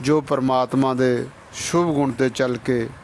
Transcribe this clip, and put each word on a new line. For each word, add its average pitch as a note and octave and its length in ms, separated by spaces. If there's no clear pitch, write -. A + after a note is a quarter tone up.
ਜੋ D3 200
ਪਰਮਾਤਮਾ C3 720
ਦੇ B2+ 340
ਸ਼ੁਭ E3+ 400
ਗੁਣ C#3 180
'ਤੇ B2+ 180
ਚੱਲ B2 280
ਕੇ A#2+ 320